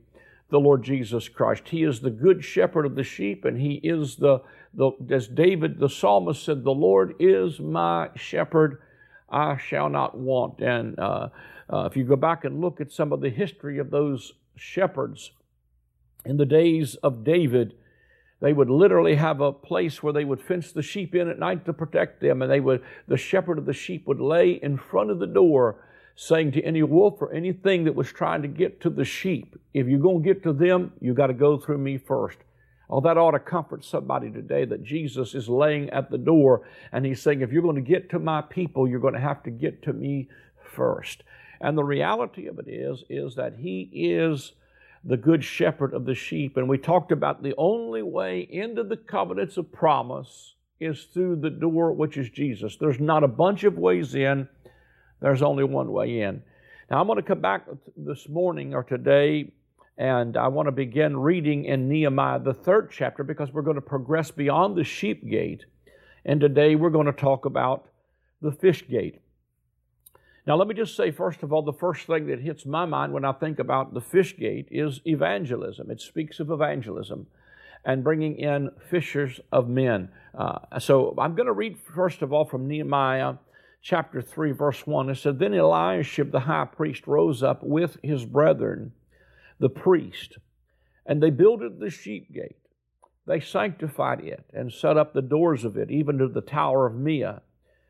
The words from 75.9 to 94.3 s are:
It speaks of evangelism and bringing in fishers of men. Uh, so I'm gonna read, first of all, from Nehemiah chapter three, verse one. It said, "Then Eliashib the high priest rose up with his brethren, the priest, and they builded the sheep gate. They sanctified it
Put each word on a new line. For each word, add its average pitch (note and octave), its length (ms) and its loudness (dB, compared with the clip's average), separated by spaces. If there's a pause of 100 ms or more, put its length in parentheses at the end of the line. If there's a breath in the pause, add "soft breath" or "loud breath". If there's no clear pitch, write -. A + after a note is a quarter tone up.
It A#2 100 -10
speaks - 400 -10
of D3+ 100 -6
evangelism C#3 760 -6 (580 soft breath)
and C3 180 0
bringing D#3 360 0
in C#3+ 320 -2 (180)
fishers C#3+ 540 -4 (100)
of B2+ 160 2
men. A#2+ 400 0 (260 soft breath)
Uh, - 440 -8
so C3 400 4
I'm D#3 160 -2
gonna A#3+ 180 -2
read, G#3 260 -6
first F3 440 -6
of C3+ 100 -6
all, D3+ 140 2
from C3 200 -8
Nehemiah C3+ 680 -2 (480 soft breath)
chapter D#3+ 400 -2
three, D#3 300 -4
verse C#3 340 -2
one. C#3 240 -2
It C3 60 -4
said, C3+ 220 -2
"Then G3 140 0
Eliashib E3 800 2
the C3+ 100 0
high D3+ 240 0
priest - 420 -6
rose D3 360 2
up C3 200 0
with D3+ 400 -2
his C#3 220 -4
brethren, A#2+ 680 0 (640 soft breath)
the C3 100 2
priest, - 720 0 (640)
and D3 180 0
they D#3+ 60 6
builded G3+ 500 4
the G#3 120 -6
sheep F2 420 -14
gate. - 240 -14 (720)
They D#3+ 140 -2
sanctified D3+ 840 -4
it - 300 -14